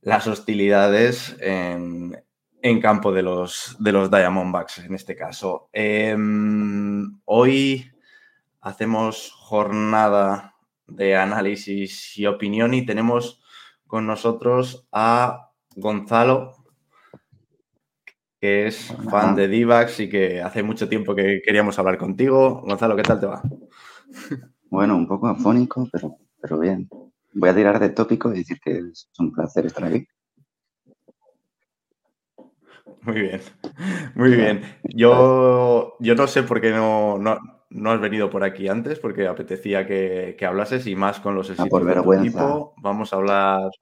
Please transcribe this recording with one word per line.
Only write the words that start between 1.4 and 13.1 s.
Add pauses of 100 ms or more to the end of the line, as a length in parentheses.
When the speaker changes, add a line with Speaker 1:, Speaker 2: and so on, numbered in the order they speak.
Speaker 1:
en, (440)
en
campo
de
los,
de
los
Diamondbacks,
en
este
caso.
Em,
hoy (720)
hacemos
jornada (320)
de
análisis
y
opinión
y
tenemos (460)